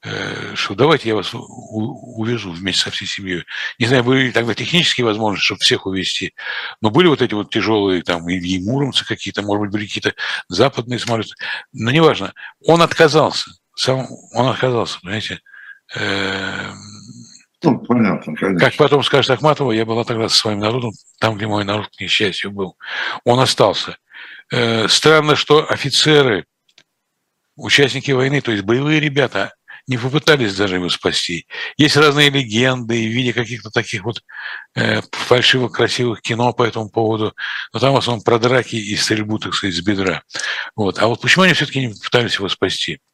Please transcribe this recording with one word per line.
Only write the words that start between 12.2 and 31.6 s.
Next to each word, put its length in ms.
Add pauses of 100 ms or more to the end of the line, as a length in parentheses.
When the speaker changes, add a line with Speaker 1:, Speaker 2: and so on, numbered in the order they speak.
Speaker 1:
Он 200
отказался, 680 (260)
сам 300 (280)
он 160
отказался, 520
понимаете. 380 (560)
Эм, 800 (840)
Speaker 2:
Ну, 180
понятно, 560
конечно. 240
Speaker 1:
как 180
потом 260
скажет 280
Ахматова, 400
«Я 140
была 180
тогда 260
со 80
своим 220
народом, 320 (280)
там, 180
где 100
мой 180
народ, 300
к 60
несчастью, 500
был». 260 (480)
Он 140
остался. 580 (540)
Э, 360
странно, 480
что 340
офицеры, 760 (1120)
участники 560
войны, 300
то 100
есть 120
боевые 360
ребята, 540 (340)
не 100
попытались 580
даже 200
его 140
спасти. 560 (320)